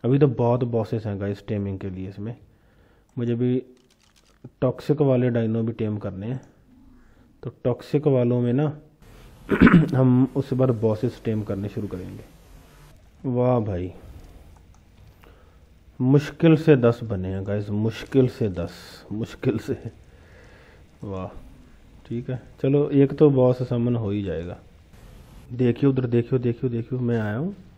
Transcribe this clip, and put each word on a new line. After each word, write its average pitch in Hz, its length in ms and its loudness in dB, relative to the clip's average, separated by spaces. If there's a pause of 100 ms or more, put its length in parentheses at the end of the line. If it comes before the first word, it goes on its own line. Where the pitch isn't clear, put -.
अभी 127 140 2
तो 147 100 6
बहुत 120 360 0
बॉसेस 113 420 -4
हैं 101 140 -6
गाइस 101 260 -6
टेमिंग 98 320 -4
के 98 120 -10
लिए 92 180 -10
इसमें। 101 260 -10 (800)
मुझे 120 180 -2
भी 127 280 0 (960)
टॉक्सिक 139 400 -2
वाले 127 300 2
डायनो 113 320 -2
भी 113 100 -4
टेम 107 260 -4
करने 98 280 -10
हैं, 131 140 -8 (1000)
तो 120 80 -10 (140)
टॉक्सिक 143 420 -2
वालों 123 340 2
में 120 120 0
ना 139 120 2 (840)
<clears throat> - 480 6
हम 127 400 6
उस 135 160 -4
बार 127 220 2
बॉसेस 110 500 -2
टेम 110 180 -2
करने 98 260 -6
शुरू 104 200 -8
करेंगे। 92 360 -12 (1000)
वाह 123 340 2
भाई, 90 320 -6 (2000)
मुश्किल 147 560 4
से 151 200 6
दस 117 280 2
बने 95 240 -6
हैं 95 180 -6
guys, 104 240 -4
मुश्किल 113 580 0
से 113 220 -4
दस, - 640 -10
मुश्किल 110 460 -4
से। 127 160 -6 (1300)
वाह, 95 220 -8 (800)
ठीक 123 240 -8
है, 127 100 -6 (220)
चलो 143 300 2
एक 139 260 4
तो 151 140 8
boss 127 320 4
summon 120 320 0
हो 107 140 -4
ही 104 120 -2
जाएगा। 87 360 -6 (960)
देखियो 123 360 2
उधर, 131 160 0
देखियो, 120 320 2
देखियो, 120 320 -2
देखियो, 117 300 -6
मैं 120 180 0
आया 107 180 -2
हूँ। 175 180 -4 (240)